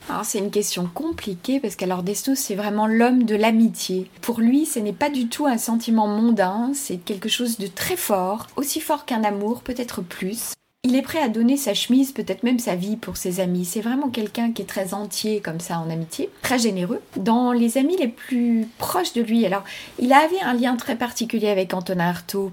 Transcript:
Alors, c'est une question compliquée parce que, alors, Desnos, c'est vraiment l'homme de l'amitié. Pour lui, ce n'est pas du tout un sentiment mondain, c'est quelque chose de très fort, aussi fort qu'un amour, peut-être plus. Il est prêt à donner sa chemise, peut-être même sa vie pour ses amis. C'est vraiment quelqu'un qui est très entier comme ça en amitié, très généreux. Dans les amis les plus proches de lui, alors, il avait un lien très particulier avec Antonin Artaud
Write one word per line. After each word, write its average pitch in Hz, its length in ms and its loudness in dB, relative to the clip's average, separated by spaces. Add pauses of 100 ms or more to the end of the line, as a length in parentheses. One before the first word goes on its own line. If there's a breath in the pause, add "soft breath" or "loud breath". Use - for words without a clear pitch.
Alors, 208 160 -4
c'est 214 140 -2
une 202 120 -2
question 190 400 -2
compliquée 269 680 -4
parce 208 160 -6
que, - 80 -6
alors, 185 180 -2
Desnos, 208 380 -2
c'est - 160 -4
vraiment 208 320 0
l'homme 233 360 4
de 214 120 2
l'amitié. 208 720 2 (120)
Pour 226 180 -4
lui, 262 260 4
ce 262 140 -4
n'est 208 140 0
pas 294 160 0
du 254 180 -2
tout 294 180 -2
un 247 120 2
sentiment 226 500 2
mondain, 214 680 2
c'est 190 240 -6
quelque 202 320 -6
chose 233 280 0
de 196 100 -4
très 349 300 -4
fort, 196 580 0
aussi 285 240 -2
fort 302 260 -2
qu'un 220 180 0
amour, 208 380 -2
peut-être 240 400 -6
plus. 190 520 -6 (320)
Il 254 120 4
est 277 40 2
prêt 320 200 -2
à 254 80 2
donner 233 260 4
sa 240 180 0
chemise, 262 380 4
peut-être 190 320 -6
même 240 160 2
sa 202 160 0
vie 202 220 -2
pour 180 180 -8
ses 185 240 -4
amis. 180 240 2
C'est 180 160 -4
vraiment 254 300 0
quelqu'un 233 420 -2
qui 214 120 -4
est - 20 -8
très 190 280 -6
entier 208 460 -2
comme 165 220 -6
ça 175 180 -4
en 165 100 -4
amitié, 165 400 -4 (120)
très 262 180 2
généreux. 196 400 0 (160)
Dans 233 380 2
les 233 240 2
amis 294 180 2
les 302 140 0
plus 233 580 0 (120)
proches - 340 -2
de 233 80 0
lui, 226 240 4
alors, 185 180 0 (340 loud breath)
il 254 140 2
avait 320 300 6
un 254 120 0
lien 247 220 2
très 233 220 -4
particulier 233 500 -2
avec 190 260 2
Antonin 180 360 0
Artaud 185 440 -4